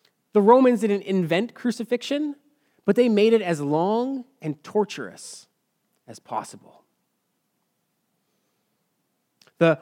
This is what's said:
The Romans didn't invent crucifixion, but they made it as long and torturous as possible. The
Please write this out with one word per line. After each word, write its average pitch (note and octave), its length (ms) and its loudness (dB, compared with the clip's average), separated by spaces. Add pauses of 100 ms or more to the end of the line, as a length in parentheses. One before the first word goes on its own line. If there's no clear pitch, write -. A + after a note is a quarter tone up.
(320)
The G#3 80 4
Romans B3 400 6
didn't G3+ 220 -2
invent F#3 520 -2
crucifixion, B3 840 -6 (480)
but G3+ 120 2
they B3 120 4
made G#3+ 240 4
it A3 100 4
as E3+ 180 -4
long G#3+ 640 -2 (160)
and D3+ 240 -10
torturous - 840 -8 (640)
as A2+ 100 -20
possible. - 640 -14 (2750)
The D#3+ 240 2